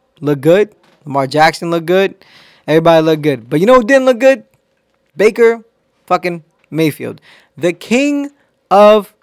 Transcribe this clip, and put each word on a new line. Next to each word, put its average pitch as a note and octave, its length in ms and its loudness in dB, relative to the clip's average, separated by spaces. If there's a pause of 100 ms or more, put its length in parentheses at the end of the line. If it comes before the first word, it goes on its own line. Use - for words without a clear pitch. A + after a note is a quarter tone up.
(200)
look C#3+ 200 -4
good. F#3 340 0 (300)
Lamar C#3 220 -4
Jackson D#3 440 -2
looked E3+ 160 -4
good. F#3 280 -2 (520)
Everybody D#3+ 380 2
looked D#3+ 180 -2
good. B2+ 260 -4
But D3 120 -4
you F#3+ 60 0
know B3+ 100 4
who B3 80 2
didn't C4 200 2
look B3+ 140 0
good? C4 260 2 (720)
Baker A3+ 480 0 (420)
fucking F3 380 -6 (260)
Mayfield. C#3+ 500 -6 (360)
The E3 160 -4
king C#4+ 580 -4 (400)
of G#3 520 4